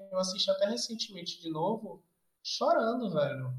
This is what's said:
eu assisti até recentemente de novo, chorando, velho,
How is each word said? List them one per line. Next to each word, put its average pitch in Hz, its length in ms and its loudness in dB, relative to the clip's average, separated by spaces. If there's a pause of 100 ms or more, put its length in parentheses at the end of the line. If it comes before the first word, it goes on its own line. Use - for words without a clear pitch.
(120)
eu 185 60 -2
assisti 185 320 0
até 196 180 4
recentemente 220 760 -4
de 165 100 -4
novo, 196 500 -2 (400)
chorando, 240 720 2
velho, 131 460 0